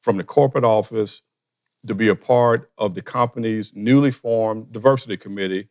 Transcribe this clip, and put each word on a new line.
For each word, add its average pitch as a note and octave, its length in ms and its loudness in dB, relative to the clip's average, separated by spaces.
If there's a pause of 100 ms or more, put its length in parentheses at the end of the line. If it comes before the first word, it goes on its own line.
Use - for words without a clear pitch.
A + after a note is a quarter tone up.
from A2 160 0
the F#2+ 80 -6
corporate C#3 400 2
office G#2+ 560 0 (680)
to G#2 80 -4
be G#2+ 140 0
a G2 60 4
part A#2+ 600 2
of G#2 180 -4
the F#2+ 80 -10
company's A2+ 720 -4
newly C3 360 2
formed A2+ 640 -4
diversity A#2 440 0
committee. G2 540 -6